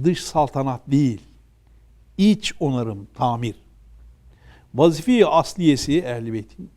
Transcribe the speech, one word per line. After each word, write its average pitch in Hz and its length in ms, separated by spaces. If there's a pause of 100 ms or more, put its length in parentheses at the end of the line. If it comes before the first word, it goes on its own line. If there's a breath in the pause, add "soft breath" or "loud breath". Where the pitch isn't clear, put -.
dış 170 200
saltanat 135 600
değil. 135 340 (1000)
İç 208 420
onarım, 113 540
tamir. 117 400 (1200 soft breath)
Vazife-i 165 520
asliyesi 151 720
Ehl-i 117 340
Beyt'in - 440